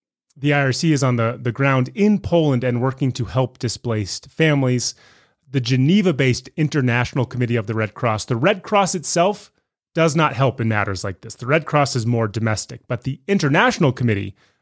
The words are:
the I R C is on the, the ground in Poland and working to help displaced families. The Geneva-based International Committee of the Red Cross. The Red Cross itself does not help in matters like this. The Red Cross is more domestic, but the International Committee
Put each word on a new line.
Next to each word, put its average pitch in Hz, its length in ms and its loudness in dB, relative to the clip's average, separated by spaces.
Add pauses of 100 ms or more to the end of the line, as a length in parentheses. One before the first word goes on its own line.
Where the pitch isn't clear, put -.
(360)
the 143 180 0
I 143 100 2
R 135 80 0
C 160 200 0
is 139 120 2
on 123 140 2
the, 117 220 -2
the 123 120 -4
ground 131 420 0
in 208 260 2
Poland 147 440 2
and 120 180 0
working 131 300 -2
to 123 140 -4
help 120 340 -2
displaced 110 720 -6
families. 135 640 0 (540)
The 135 120 -2
Geneva-based 135 960 2
International 127 680 0
Committee 120 300 -2
of 110 120 -2
the 113 60 -4
Red 110 200 -2
Cross. 110 320 -2
The 127 100 -2
Red 180 280 0
Cross 202 320 0
itself 175 540 -2 (460)
does 165 180 2
not 156 220 2
help 131 240 0
in 113 80 0
matters 104 380 -2
like 98 160 -8
this. - 140 -16
The 120 120 -14
Red 151 180 0
Cross 143 300 0
is 117 100 -2
more 117 220 0
domestic, 110 600 -4
but 123 140 -6
the 131 260 -6
International 175 640 2
Committee 101 420 -2 (260)